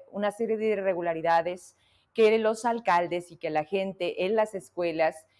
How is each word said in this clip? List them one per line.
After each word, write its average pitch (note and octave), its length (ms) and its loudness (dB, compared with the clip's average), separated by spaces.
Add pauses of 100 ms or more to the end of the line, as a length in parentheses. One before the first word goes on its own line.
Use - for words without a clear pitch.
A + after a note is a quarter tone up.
(120)
una G3+ 200 -2
serie A3 260 -2
de G#3+ 100 -2
irregularidades E3+ 1080 0 (380)
que A3 240 6
los A3 260 0
alcaldes F3+ 680 0
y D#3+ 60 -20
que E3 120 -6
la D3+ 160 -2
gente F#3+ 600 -4
en G3+ 100 0
las G#3+ 180 0
escuelas E3+ 720 -2 (140)